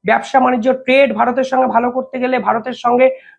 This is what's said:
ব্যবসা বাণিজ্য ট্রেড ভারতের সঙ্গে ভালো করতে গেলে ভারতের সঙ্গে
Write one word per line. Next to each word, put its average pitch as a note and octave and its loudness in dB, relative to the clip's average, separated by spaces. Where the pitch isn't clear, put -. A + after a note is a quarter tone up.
ব্যবসা - 0
বাণিজ্য B3+ 0
ট্রেড C4 2
ভারতের A#3+ 0
সঙ্গে C4 0
ভালো A#3 0
করতে B3+ -8
গেলে B3+ -2
ভারতের A3 -4
সঙ্গে B3 2